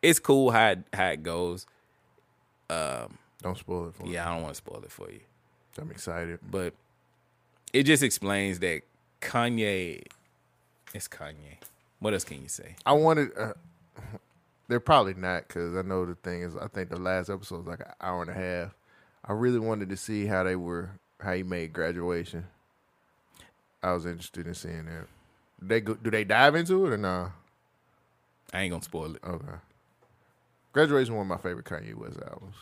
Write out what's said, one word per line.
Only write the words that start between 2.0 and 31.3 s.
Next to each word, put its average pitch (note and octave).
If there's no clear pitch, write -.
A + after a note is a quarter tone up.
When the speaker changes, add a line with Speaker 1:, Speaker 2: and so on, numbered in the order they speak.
Speaker 1:
Um, C2
Speaker 2:
Don't F#2
spoil F2
it E2+
for -
me. F2+
Speaker 1:
yeah, E2+
I E2+
don't E2
wanna D2
spoil -
it G1+
for -
you. G1+
Speaker 2:
I'm D#2
excited. E2+
Speaker 1:
But F#2
it C3+
just C#3+
explains G2
that E2+
Kanye, G#2+
it's -
Kanye. D2
What G#2+
else F#2
can C#2
you -
say? -
Speaker 2:
I C#3
wanted, D#3
uh, A2
they're A#2+
probably A2
not, F#2
'cause F2
I F#2+
know F#2
the F2
thing F2+
is, E2+
I -
think F#2
the F2+
last F#2
episode G2
was F2
like E2+
an -
hour F2+
and E2+
a -
half. F2+
I G2+
really A#2+
wanted A2
to F#2+
see G#2
how F#2+
they F#2
were, F2
how F#2+
he F#2
made E2+
Graduation. E2+
I F#2
was E2+
interested E2+
in E2+
seeing E2
that. E2
They A2+
go, G#2+
do A2+
they G#2+
dive B2+
into F#3
it C#3
or G#2+
nah? F#2
Speaker 1:
I F#2
ain't F2+
gonna E2
spoil D#2+
it. -
Speaker 2:
Okay. F2
Graduation, C#3
one G#2+
of F#2+
my F2